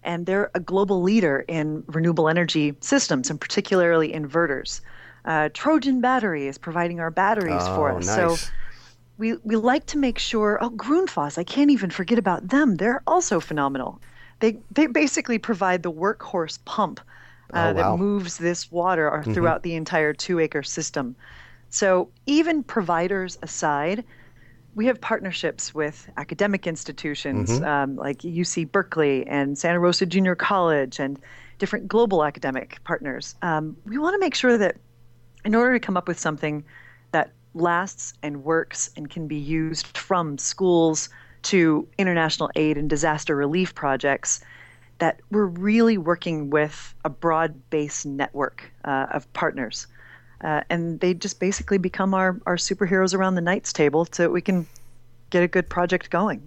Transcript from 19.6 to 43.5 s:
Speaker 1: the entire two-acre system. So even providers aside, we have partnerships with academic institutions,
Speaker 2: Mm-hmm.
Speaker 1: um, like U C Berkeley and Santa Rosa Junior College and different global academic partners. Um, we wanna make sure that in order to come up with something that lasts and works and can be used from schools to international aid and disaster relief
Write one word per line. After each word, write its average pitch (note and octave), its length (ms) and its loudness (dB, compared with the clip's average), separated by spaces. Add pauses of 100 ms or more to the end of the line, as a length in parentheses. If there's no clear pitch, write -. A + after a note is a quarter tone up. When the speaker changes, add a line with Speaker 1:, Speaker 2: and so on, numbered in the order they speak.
Speaker 1:
the E3+ 120 -6
entire D#3 380 0
two-acre D#3 500 0
system. C#3 540 -6 (540)
So F#3 400 2 (160)
even D#4 360 2
providers F#3 800 -2
aside, D#3+ 640 -2 (720)
we G#3+ 100 0
have A#3 140 2
partnerships - 760 -4
with D3+ 340 -6 (100)
academic F#3+ 480 -2
institutions, C#3+ 840 -6
Speaker 2:
Mm-hmm. C3+ 140 0
Speaker 1:
um, C#3 320 0
like C#3 280 -6
U E3+ 200 -2
C E3+ 200 -4
Berkeley D3+ 640 0
and C#3 320 -2
Santa F3 220 2
Rosa F3 260 4
Junior F#3 300 2
College D#3 640 0
and C#3 180 -4 (400)
different G3 300 -4
global G#3 340 4
academic C#3 600 -4
partners. C#3 580 -6
Um, D#3 320 -2 (120)
we G#3+ 120 -8
wanna F#4 200 0
make F4+ 160 0
sure B3 240 4
that G3+ 180 2 (720)
in G#3+ 80 2
order B3 180 4
to A#3+ 80 2
come F#3+ 160 -2
up F3 120 -2
with E3+ 120 -4
something D3+ 420 -4 (500)
that D#3 180 2 (240)
lasts F3 580 0 (100)
and D3 220 -8
works - 520 -2
and D3+ 140 -12
can E3 160 -8
be D3+ 100 -6
used D#3 600 -4
from E3 420 0
schools E3 720 2 (340)
to D#3+ 440 4 (120)
international E3 580 0
aid D3+ 220 2
and D3 120 -2
disaster D3+ 440 0
relief D3+ 400 0